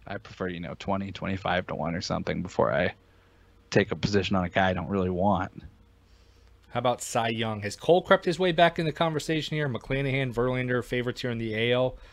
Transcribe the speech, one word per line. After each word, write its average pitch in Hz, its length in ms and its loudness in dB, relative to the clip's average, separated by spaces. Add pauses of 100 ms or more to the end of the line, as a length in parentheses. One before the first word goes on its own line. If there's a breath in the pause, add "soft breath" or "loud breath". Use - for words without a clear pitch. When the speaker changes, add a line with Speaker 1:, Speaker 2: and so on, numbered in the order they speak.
Speaker 1:
I 101 100 -8
prefer, - 320 -8
you 87 100 -8
know, 85 180 -8
twenty, 98 360 -4
twenty-five 92 540 -2
to - 80 -4
one 82 200 -2
or 85 60 -4
something 85 400 -4
before 58 320 0
I 90 220 0 (760 soft breath)
take 101 220 4
a 92 40 -4
position 98 400 0
on 92 100 2
a 87 40 -4
guy 95 200 2
I 92 40 2
don't 90 140 -6
really 95 220 0
want. 92 540 0 (1080 soft breath)
Speaker 2:
How - 80 -6
about 123 240 0
Cy 117 280 0
Young? 110 320 -2
Has 101 140 -6
Cole 170 280 4
crept 190 200 6
his 170 140 0
way 185 140 2
back 165 260 6
in 170 80 0
the 151 60 0
conversation 156 640 -2
here? 151 100 0
McClanahan, 135 640 -2
Verlander, 123 540 0
favorites 123 360 -2
here 123 100 -2
in 117 80 -4
the 110 160 -2
A 117 160 2
L. 127 260 2 (160 loud breath)